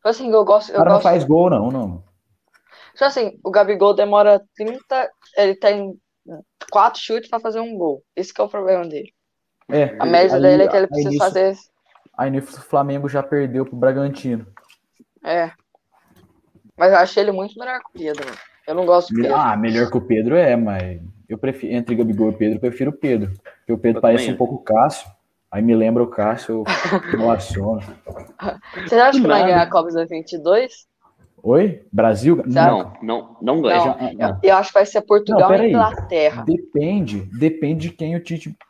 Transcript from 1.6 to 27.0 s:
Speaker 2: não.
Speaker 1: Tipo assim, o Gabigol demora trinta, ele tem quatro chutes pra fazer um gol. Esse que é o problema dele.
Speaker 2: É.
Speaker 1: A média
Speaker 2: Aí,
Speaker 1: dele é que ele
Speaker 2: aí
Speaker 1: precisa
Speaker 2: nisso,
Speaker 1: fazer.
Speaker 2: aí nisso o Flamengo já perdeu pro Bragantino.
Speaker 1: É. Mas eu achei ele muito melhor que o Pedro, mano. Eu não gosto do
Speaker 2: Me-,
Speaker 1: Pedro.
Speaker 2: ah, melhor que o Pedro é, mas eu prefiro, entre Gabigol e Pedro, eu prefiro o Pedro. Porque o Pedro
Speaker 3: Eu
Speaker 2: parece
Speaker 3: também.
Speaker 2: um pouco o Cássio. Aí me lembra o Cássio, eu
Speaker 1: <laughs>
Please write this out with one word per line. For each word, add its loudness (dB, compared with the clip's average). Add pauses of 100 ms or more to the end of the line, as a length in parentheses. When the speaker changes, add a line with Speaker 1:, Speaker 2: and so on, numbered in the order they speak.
Speaker 2:
não. -8 (880)
Speaker 1:
Tipo -2
assim, -2
o -6
Gabigol 2
demora 4 (140)
trinta, -6 (260)
ele 2
tem -2 (760)
quatro 2
chutes -6
pra -6
fazer -8
um -10
gol. -4 (140)
Esse -8
que -10
é 2
o -6
problema -2
dele. -12 (580)
Speaker 2:
É. 0
Speaker 1:
A 0
média 4
Speaker 2:
Aí, 2
Speaker 1:
dele 6
é 2
que 0
ele 4
Speaker 2:
aí -4
Speaker 1:
precisa -2
Speaker 2:
nisso, 0
Speaker 1:
fazer. 0 (600)
Speaker 2:
aí -4
nisso -6
o -20
Flamengo -2
já -4
perdeu -2
pro -14
Bragantino. -2 (760)
Speaker 1:
É. -4 (1300)
Mas 4
eu 6
achei 2
ele 0
muito -8
melhor -10
que -20
o -20 (120)
Pedro, -8
mano. -16 (280)
Eu -8
não -2
gosto 4
do -4
Speaker 2:
Me-, 0
Speaker 1:
Pedro. 0
Speaker 2:
ah, 0
melhor 0
que -4
o 2
Pedro 0
é, 4
mas -4 (280)
eu -10
prefiro, -6
entre -4
Gabigol 0
e -8
Pedro, -2
eu -8
prefiro -4
o -12
Pedro. -4 (260)
Porque -8
o -2
Pedro 0
Speaker 3:
Eu -4
Speaker 2:
parece 2
Speaker 3:
também. -4
Speaker 2:
um -10
pouco -2
o -10
Cássio. 0 (420)
Aí -4
me 2
lembra 2
o 0
Cássio, -4
eu -
Speaker 1:
<laughs> -4